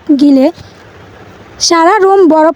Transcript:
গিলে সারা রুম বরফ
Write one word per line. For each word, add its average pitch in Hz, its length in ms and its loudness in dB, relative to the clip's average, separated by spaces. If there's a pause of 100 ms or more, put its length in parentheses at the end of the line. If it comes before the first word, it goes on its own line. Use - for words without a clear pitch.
(200)
গিলে 277 300 2 (1080)
সারা 339 400 0
রুম 381 300 0
বরফ 311 280 0